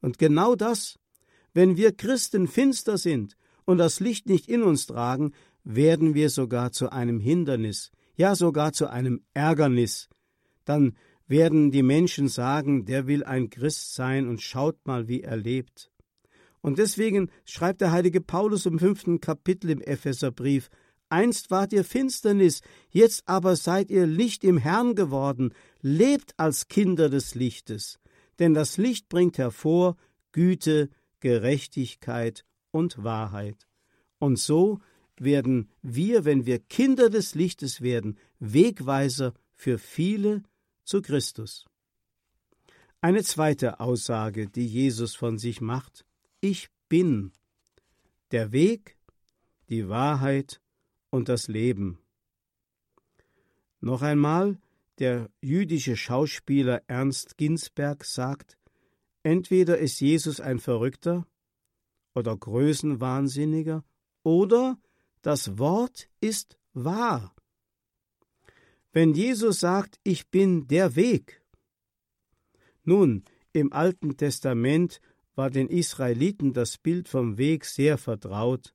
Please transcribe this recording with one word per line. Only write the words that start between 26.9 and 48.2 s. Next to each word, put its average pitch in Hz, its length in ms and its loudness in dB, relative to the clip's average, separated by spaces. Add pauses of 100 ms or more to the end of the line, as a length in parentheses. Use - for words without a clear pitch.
des 135 260 -2
Lichtes, 117 640 -6 (400)
denn 170 140 6
das 151 240 0
Licht 226 300 -2
bringt 175 300 2
hervor 170 600 0 (340)
Güte, 156 580 2 (300)
Gerechtigkeit 120 1200 -4 (280)
und 160 320 -4
Wahrheit." 107 640 -8 (500)
Und 135 220 0
so 190 400 0 (380)
werden 127 520 0 (120)
wir, 165 440 0
wenn 139 200 2
wir 120 140 -2
Kinder 254 500 2
des 208 260 -4
Lichtes 151 460 -4
werden, 117 360 -4 (220)
Wegweiser 135 960 0 (200)
für 123 240 -4
viele 202 640 -2 (400)
zu 202 180 -2
Christus. - 640 -6 (1300)
Eine 185 240 2
zweite 151 560 -2
Aussage, 110 680 -4
die 120 180 -6
Jesus 117 500 -4
von 117 220 -6
sich 113 240 -8
macht: 120 420 -8 (380)
"Ich 196 280 -4 (180)
bin 143 440 0 (1000)